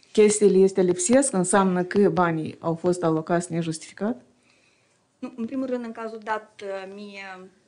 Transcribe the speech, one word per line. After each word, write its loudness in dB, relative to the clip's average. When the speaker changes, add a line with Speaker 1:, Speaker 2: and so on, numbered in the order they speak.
Speaker 1:
Chestiile 6
este 4
lipsesc, 2
înseamnă 2
că 2
banii -2
au -2
fost -2
alocați -2
nejustificat? -6
Speaker 2:
Nu, -14
în -8
primul -6
rând, -6
în -12
cazul -12
dat, -8
uh, -10
mie -16